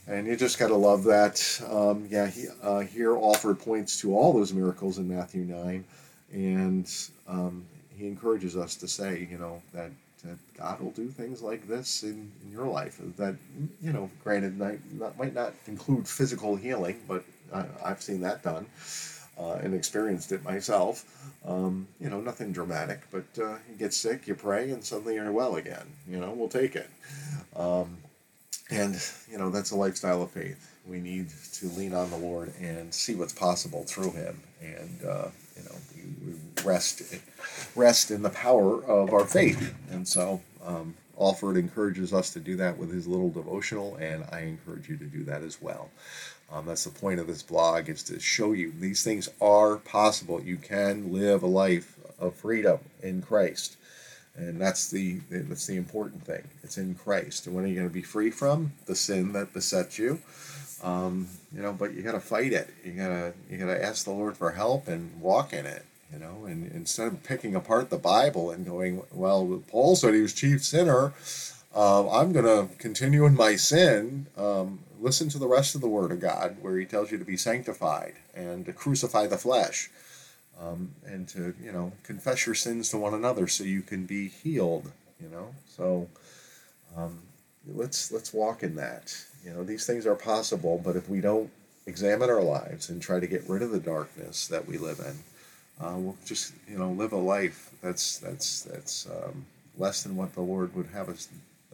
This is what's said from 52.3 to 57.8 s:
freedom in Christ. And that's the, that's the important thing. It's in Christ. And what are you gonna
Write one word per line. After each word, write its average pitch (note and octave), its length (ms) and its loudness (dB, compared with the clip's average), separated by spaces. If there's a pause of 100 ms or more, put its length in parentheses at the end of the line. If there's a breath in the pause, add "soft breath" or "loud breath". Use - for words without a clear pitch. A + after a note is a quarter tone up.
freedom G#2 440 4 (240)
in F#2 180 -4
Christ. F#2+ 560 0 (580 loud breath)
And E2+ 240 -6
that's F#2+ 300 0
the, F#2 300 -2 (100)
that's E2+ 380 -6
the G2 80 -4
important F#2+ 500 -6
thing. - 180 -8 (200)
It's - 160 -12
in F#2 160 -4
Christ. F#2 500 -4
And F2+ 100 -6
what F#2 80 0
are G2 40 0
you F#2 80 0
gonna F2+ 140 -2